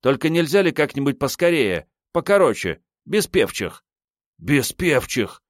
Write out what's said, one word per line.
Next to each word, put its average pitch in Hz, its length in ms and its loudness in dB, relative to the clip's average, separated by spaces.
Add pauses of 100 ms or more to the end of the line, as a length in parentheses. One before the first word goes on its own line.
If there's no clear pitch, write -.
Только 139 300 0
нельзя 170 320 2
ли 170 100 2
как-нибудь 139 460 -2
поскорее, 135 680 0 (240)
покороче, 165 680 0 (240)
без 208 220 -2
певчих?» - 580 -4 (540)
«Без 127 340 0
певчих! 131 760 -2